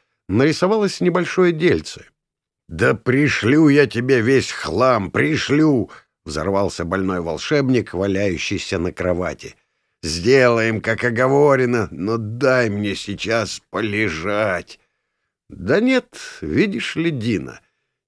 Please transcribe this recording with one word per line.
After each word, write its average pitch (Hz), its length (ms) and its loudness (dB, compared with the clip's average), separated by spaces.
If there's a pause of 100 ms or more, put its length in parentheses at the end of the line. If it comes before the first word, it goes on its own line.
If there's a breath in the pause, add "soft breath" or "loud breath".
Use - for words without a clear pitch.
(300)
нарисовалось 175 680 2
небольшое 175 520 2
дельце». 151 540 -2 (640)
«Да 117 260 0
пришлю 139 760 2
я 143 180 6
тебе 123 340 0
весь 123 320 2
хлам, 104 580 0
пришлю!» — 143 800 2 (340 loud breath)
взорвался 87 600 -2
больной 92 360 -2
волшебник, 120 760 -2
валяющийся 95 840 -2
на 85 140 -2
кровати. 87 640 -4 (460)
«Сделаем, 113 800 2
как 110 220 -4
оговорено, 127 880 2
но 101 260 -4
дай 117 540 0
мне 101 240 -4
сейчас 101 640 -4 (100)
полежать». 101 1080 -4 (720)
«Да 123 320 0
нет, 254 360 0 (240)
видишь 190 540 -2
ли, 165 160 -2
Дина, 107 500 -4 (480)